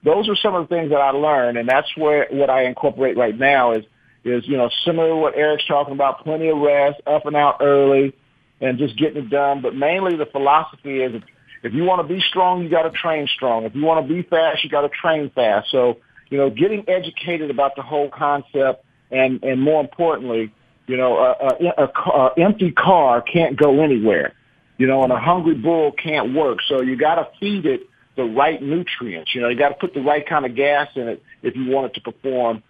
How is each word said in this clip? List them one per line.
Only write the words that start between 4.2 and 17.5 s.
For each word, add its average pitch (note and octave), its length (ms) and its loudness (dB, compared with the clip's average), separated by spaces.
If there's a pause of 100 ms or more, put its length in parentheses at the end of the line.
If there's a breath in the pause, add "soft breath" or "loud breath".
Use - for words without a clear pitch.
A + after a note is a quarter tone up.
is, A#2+ 240 -4
you C#3 100 -2
know, A#2+ 100 2 (160)
similar E3 260 2
to D#3+ 60 0
what D#3 220 0
Eric's D3+ 300 0
talking C#3+ 260 0
about, C#3 300 0
plenty D#3+ 260 -2
of D#3 80 2
rest, C#3+ 480 2
up D3+ 220 0
and D3+ 80 -4
out D3 260 4
early, C#3 520 4 (460)
and B2+ 200 -2
just C#3 180 -2
getting D3+ 280 -2
it G#2+ 40 -14
done. C#3 320 0
But B2 140 -4
mainly F3 400 0
the D3+ 100 -4
philosophy C#3 800 0
is B2+ 100 -4
if, A2 100 -12 (380 loud breath)
if A2 140 -8
you D#3+ 80 0
wanna F3+ 200 2
be E3+ 160 -4
strong, F#3 440 0
you E3 60 -8
gotta E3 200 2
train D#3 380 -4
strong. A#2 380 -2
If G#2+ 100 -8
you C#3+ 80 -2
wanna D#3+ 240 2
be F3 160 -4
fast, D#3+ 400 0
you D3 80 -8
gotta D3 180 0
train D3+ 400 -2
fast. G#2+ 400 0
So, B2 280 0 (340 soft breath)
you C#3 80 -4
know, C#3 100 2
getting G3 400 -2
educated E3+ 640 -4